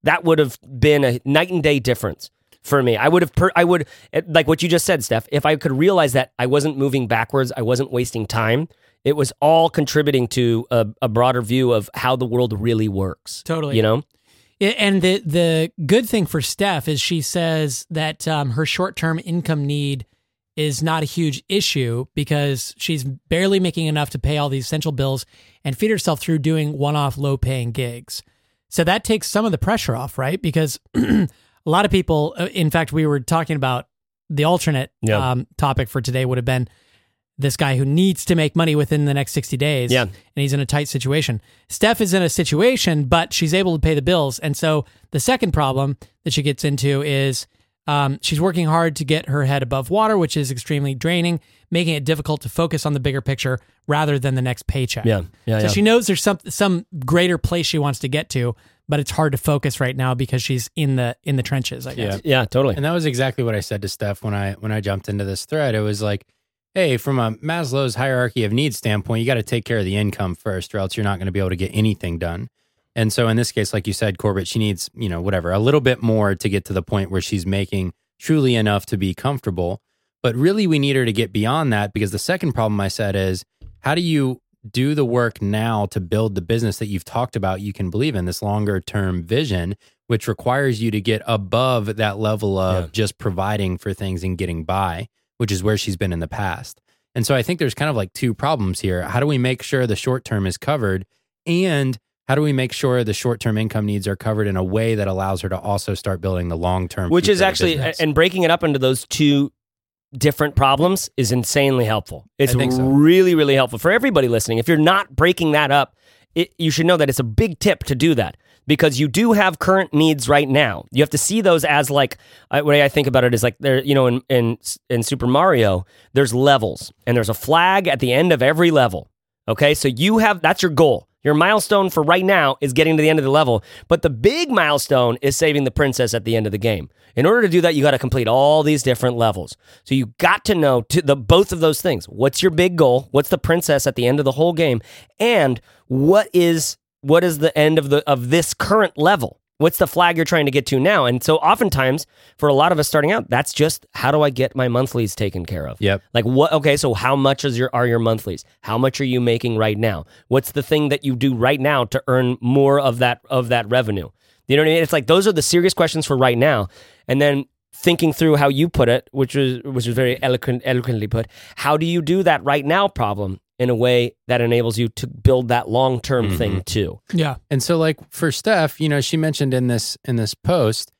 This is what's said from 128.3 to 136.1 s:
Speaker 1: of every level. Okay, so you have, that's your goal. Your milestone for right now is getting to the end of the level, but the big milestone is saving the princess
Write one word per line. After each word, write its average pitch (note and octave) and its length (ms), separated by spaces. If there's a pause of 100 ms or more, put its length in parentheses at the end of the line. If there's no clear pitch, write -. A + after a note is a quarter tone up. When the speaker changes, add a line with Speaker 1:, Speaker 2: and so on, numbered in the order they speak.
Speaker 1:
of C#3 100
every D#3+ 300
level. A#2+ 380 (380)
Okay, C#3+ 280
so - 120
you D#3+ 320
have, G#3 220
that's D#3+ 220
your F3+ 80
goal. C#3+ 360 (140)
Your D3 120
milestone G3 560
for D#3+ 120
right E3+ 220
now E3+ 380
is C#3+ 100
getting D#3 240
to D#3 80
the D#3 60
end D#3 100
of C#3 60
the C3+ 60
level, C3+ 300 (280)
but - 140
the E3 60
big A3 400
milestone C#3+ 720
is C#3 140
saving D3 300
the B2+ 60
princess C3 420